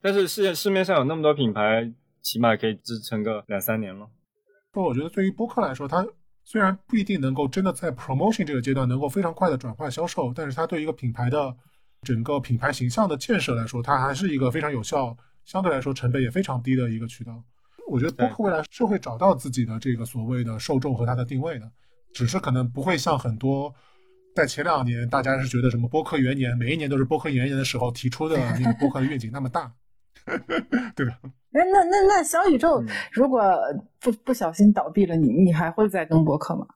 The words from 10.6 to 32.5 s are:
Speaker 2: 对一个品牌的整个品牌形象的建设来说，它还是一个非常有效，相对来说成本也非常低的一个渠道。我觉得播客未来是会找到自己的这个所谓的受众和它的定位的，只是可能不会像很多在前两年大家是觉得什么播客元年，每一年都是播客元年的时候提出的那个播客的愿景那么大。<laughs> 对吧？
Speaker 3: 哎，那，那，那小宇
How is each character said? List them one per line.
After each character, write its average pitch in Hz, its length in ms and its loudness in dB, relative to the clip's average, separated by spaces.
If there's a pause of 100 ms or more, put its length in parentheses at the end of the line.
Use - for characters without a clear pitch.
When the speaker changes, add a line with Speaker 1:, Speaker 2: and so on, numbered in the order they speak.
Speaker 2:
对 160 160 -4
一 151 40 -4
个 156 60 -2
品 123 220 -4
牌 123 160 -2
的 135 260 -2 (460)
整 117 220 -2
个 143 160 -2
品 123 180 -2
牌 139 160 -2
形 123 160 -4
象 208 180 2
的 151 80 0
建 185 240 -2
设 131 140 -2
来 113 140 -4
说， 120 160 -6
它 135 180 0
还 139 100 0
是 175 220 -2
一 139 60 -2
个 131 100 2
非 151 100 -2
常 151 120 -2
有 120 100 -4
效， 127 340 -2 (300)
相 190 160 -4
对 180 100 2
来 135 80 0
说 139 140 -4
成 123 180 0
本 139 80 0
也 120 120 0
非 185 100 0
常 131 220 -2
低 131 120 2
的 123 140 0
一 113 80 -4
个 113 100 -8
渠 117 160 -14
道。 120 200 -14 (440)
我 131 120 0
觉 135 60 2
得 165 80 0
播 - 160 0
客 - 140 -4
未 196 80 2
来 156 200 0
是 240 140 0
会 202 120 2
找 117 200 -8
到 180 180 6
自 131 160 -8
己 120 140 0
的 110 120 -8
这 123 180 -2
个 113 100 -6
所 113 180 -8
谓 123 200 -2
的 113 140 -6
受 135 220 0
众 131 160 0
和 117 100 -2
它 123 80 0
的 123 100 -2
定 127 180 -4
位 151 180 -4
的， 113 100 -16 (440)
只 123 120 -2
是 151 140 0
可 147 100 -2
能 127 200 2
不 135 120 -8
会 170 160 0
像 143 220 0
很 113 180 -4
多 139 360 -2 (600)
在 160 120 2
前 147 180 -6
两 156 220 0
年 120 240 -2
大 135 120 0
家 131 180 0
是 131 80 -4
觉 127 140 0
得 127 80 4
什 117 80 0
么 120 100 0
播 156 140 0
客 151 160 -4
元 131 180 2
年， 123 220 -2
每 120 160 0
一 165 40 -2
年 147 120 -4
都 139 80 0
是 135 60 4
播 147 160 0
客 160 100 -4
元 131 160 2
年 139 120 -2
的 135 60 0
时 - 140 -4
候 123 140 0
提 123 180 -4
出 156 200 -4
的 156 80 2 (220)
那 127 60 0
个 226 140 2
播 277 100 2
客 143 100 -2
的 131 60 2
愿 139 140 -2
景 113 120 -8
那 135 80 -10
么 131 80 -4
大。 127 240 -4 (520)
<laughs> - 720 -4
对 139 100 -2
吧？ 120 180 -6
Speaker 3:
哎， - 380 -2 (120)
那， 392 100 8
那， 381 240 4
那 392 160 6
小 339 240 2
宇 285 100 6